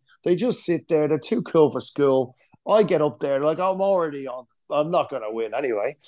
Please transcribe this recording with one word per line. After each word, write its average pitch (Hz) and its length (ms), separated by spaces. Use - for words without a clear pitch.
They 175 120
just 220 280
sit 165 240
there. 151 200
They're 151 100
too 131 240
cool 151 300
for 127 80
school. 131 540
I 214 180
get 160 180
up 151 180
there, 139 200
like, 156 180
I'm 190 220
already 160 480
on. 123 180
I'm 151 200
not 160 200
gonna 113 220
win 113 220
anyway. 123 420